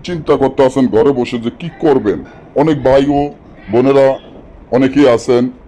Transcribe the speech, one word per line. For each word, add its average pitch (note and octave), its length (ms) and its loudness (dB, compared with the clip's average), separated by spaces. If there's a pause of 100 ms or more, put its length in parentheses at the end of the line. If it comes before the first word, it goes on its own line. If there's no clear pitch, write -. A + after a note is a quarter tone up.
চিন্তা D#3+ 360 -4
করতে C3 260 -2
আছেন C3 160 0 (100)
ঘরে A#2 260 2
বসে A#2+ 240 -6
যে A#2 60 -4 (100)
কি E3+ 80 -12 (160)
করবেন। B2+ 340 0 (420)
অনেক D#3 180 0 (100)
ভাই C3+ 160 4 (140)
ও - 20 -2 (520)
বোনেরা C3+ 340 2 (720)
অনেকেই C3+ 400 2
আছেন B2 260 0 (260)